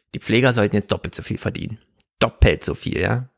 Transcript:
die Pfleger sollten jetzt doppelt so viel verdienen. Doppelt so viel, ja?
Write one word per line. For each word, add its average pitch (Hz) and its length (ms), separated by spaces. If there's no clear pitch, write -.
die - 60
Pfleger 123 320
sollten 104 240
jetzt 101 160
doppelt 87 220
so - 80
viel - 160
verdienen. - 400
Doppelt - 440
so - 120
viel, - 260
ja? 110 380